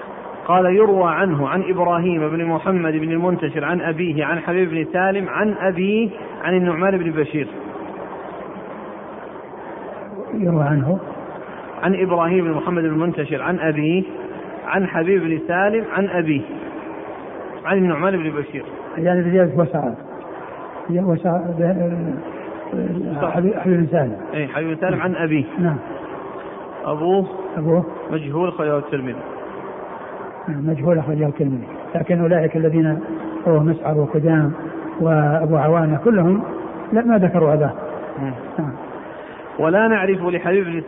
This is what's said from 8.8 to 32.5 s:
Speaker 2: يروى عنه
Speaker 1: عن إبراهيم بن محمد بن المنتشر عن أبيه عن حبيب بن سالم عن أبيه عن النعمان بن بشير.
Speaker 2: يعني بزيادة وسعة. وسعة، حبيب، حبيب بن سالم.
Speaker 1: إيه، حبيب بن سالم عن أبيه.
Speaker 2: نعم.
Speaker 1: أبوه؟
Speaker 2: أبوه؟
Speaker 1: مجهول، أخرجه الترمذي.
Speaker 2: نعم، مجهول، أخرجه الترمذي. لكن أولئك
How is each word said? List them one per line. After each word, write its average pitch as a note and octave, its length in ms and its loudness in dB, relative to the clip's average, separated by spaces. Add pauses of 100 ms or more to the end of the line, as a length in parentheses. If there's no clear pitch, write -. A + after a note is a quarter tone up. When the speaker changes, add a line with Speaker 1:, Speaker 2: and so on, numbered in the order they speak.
Speaker 2:
يروى E3+ 280 2
عنه D3 360 2 (840)
Speaker 1:
عن F3+ 120 2
إبراهيم F3+ 500 2
بن E3 60 0
محمد E3+ 320 0
بن D#3+ 60 2
المنتشر D#3 540 0
عن E3+ 160 -2
أبيه D#3 440 2 (640)
عن F#3 200 0
حبيب F3+ 360 2
بن D#3+ 160 0 (100)
سالم G3+ 440 2
عن F#3+ 160 0
أبيه D#3+ 340 0 (1200)
عن F#3+ 140 2
النعمان F3+ 380 2
بن D#3 140 -2
بشير. C#3+ 340 -6 (340)
Speaker 2:
يعني F3 240 2
بزيادة F3 340 4
وسعة. C#3+ 400 0 (960)
وسعة، F3 640 2 (1800)
حبيب، F3+ 240 2
حبيب F#3 260 2
بن D#3+ 60 4
سالم. C3 300 2 (180)
Speaker 1:
إيه، D3+ 120 -2
حبيب D3 220 -4
بن D#3+ 80 -2
سالم F3+ 240 0
عن F3+ 160 0
أبيه. D#3+ 280 2 (140)
Speaker 2:
نعم. E3+ 180 2 (1080)
Speaker 1:
أبوه؟ E3+ 420 2 (300)
Speaker 2:
أبوه؟ E3 280 4 (260)
Speaker 1:
مجهول، D#3 380 -2
أخرجه D3+ 300 0
الترمذي. C3 380 -4 (1300)
Speaker 2:
نعم، D3 180 -2
مجهول، D#3+ 320 4
أخرجه D3+ 280 0
الترمذي. C3+ 400 0 (280)
لكن E3+ 260 2
أولئك E3 360 4